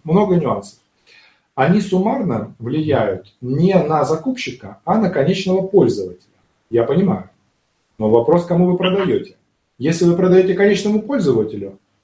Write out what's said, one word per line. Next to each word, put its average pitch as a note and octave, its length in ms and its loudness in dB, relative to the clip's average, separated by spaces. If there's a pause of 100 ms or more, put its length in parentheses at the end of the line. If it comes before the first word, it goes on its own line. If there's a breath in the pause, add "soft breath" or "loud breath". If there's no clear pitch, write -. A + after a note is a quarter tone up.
много F#3 320 2
нюансов. A2 420 -4 (760 soft breath)
Они E3 260 2
суммарно F#3 760 -4
влияют A#2+ 840 -4
не D3+ 320 0
на D3+ 320 2
закупщика, D3 800 -6
а G3+ 140 0
на G3 100 2
конечного F#3 560 -2
пользователя. G2+ 720 -2 (320)
Я A#2 140 0
понимаю. C#3 460 -2 (680)
Но G#2+ 120 0
вопрос, D3 360 4
кому F3+ 220 2
вы F3+ 100 0
продаёте. F3+ 580 -2 (440)
Если E3+ 260 0
вы E3+ 100 4
продаёте F#3 380 4
конечному G#3 480 2
пользователю, A2 760 -2 (260)